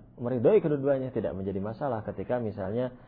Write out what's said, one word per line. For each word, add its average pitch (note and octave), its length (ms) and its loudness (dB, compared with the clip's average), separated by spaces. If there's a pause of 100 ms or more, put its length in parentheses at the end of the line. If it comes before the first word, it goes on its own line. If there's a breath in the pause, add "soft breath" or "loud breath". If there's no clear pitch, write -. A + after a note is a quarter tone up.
(160)
meridhoi C3 480 4
kedua-duanya, C3+ 480 2
tidak F#2 240 -2
menjadi F#2+ 240 -2
masalah A2+ 420 -2
ketika G2+ 380 -4
misalnya, G#2+ 500 -2 (180 loud breath)